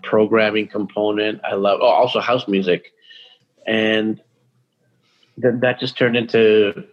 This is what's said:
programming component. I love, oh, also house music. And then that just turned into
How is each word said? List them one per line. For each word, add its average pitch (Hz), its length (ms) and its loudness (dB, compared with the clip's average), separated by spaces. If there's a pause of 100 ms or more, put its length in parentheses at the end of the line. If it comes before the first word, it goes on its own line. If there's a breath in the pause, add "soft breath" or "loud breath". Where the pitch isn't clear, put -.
programming 107 640 0
component. 104 760 -4
I 107 100 -4
love, 98 280 0
oh, - 40 2
also 123 340 2
house 127 260 -2
music. 92 460 -2 (760 loud breath)
And 110 540 -2 (1160)
then 120 220 0
that 127 200 -2
just 131 160 -6
turned 120 200 0
into 107 760 2